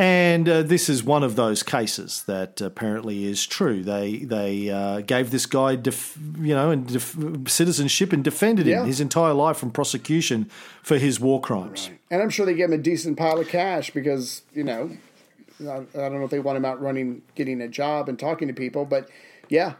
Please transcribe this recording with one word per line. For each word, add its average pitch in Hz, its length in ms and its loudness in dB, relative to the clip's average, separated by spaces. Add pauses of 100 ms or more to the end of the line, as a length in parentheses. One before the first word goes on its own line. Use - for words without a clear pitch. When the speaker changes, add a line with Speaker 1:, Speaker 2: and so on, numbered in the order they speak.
Speaker 1:
And, 175 460 6
uh, 160 140 6
this 165 260 4
is 127 160 2
one 143 180 4
of 120 140 0
those 110 260 2
cases 107 640 -4
that 95 360 -6
apparently 104 640 -6
is 101 200 -2
true. 117 360 0
They, 101 420 -2
they, 101 460 -2
uh, 101 320 -2
gave 123 280 0
this 127 140 0
guy 135 320 2
def-, 120 400 -4 (240)
you 151 140 2
know, 139 160 4
and 135 160 0
def-, 123 280 -4 (320)
citizenship 170 640 2
and 143 140 2
defended 190 420 4
him - 120 4
Speaker 2:
Yeah. - 80 0
Speaker 1:
his 127 120 0
entire 151 360 2
life 147 240 4
from 123 120 -4
prosecution 135 800 0 (320)
for 151 140 4
his 127 240 2
war 135 220 4
crimes. - 480 -6
Speaker 2:
Right. - 80 -20 (140)
And 180 100 2
I'm 214 80 0
sure 202 160 0
they 180 80 2
gave 170 180 2
him 156 80 0
a - 20 -6
decent 160 360 0
pile 160 200 2
of 160 100 -2
cash 175 420 -2
because, 135 500 -2 (140)
you 147 100 -4
know, 131 260 -4 (680)
I, 143 160 -8
I 139 320 -6
don't 139 100 -4
know 139 60 -2
if 131 60 -6
they 143 100 -2
want 135 160 0
him 135 80 -2
out 131 160 -4
running, 131 400 -4 (140)
getting 131 260 -4
a 117 80 -6
job 143 400 -2
and 127 100 -6
talking 151 300 -2
to 135 60 -6
people, 131 320 -4
but 135 200 0 (440)
yeah 160 300 2